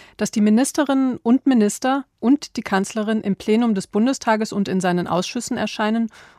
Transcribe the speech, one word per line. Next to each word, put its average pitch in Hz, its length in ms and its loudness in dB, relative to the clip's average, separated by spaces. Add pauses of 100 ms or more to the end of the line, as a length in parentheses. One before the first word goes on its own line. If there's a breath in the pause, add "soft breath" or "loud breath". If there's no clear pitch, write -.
(180 loud breath)
dass 214 140 -4
die 214 100 0
Ministerinnen 262 760 2
und 240 280 2
Minister 254 600 2 (140)
und - 380 0
die 233 60 -6
Kanzlerin 208 580 -2
im 196 140 -2
Plenum 226 400 0
des 190 100 -4
Bundestages 220 680 0
und 202 160 -2
in 185 140 -2
seinen 180 240 0
Ausschüssen 185 500 -4
erscheinen, 214 540 -2 (300 loud breath)